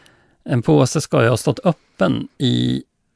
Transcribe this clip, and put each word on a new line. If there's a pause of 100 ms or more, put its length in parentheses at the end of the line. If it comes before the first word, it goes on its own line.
(440)
En
påse
ska
ju
ha
stått
öppen (100)
i (320)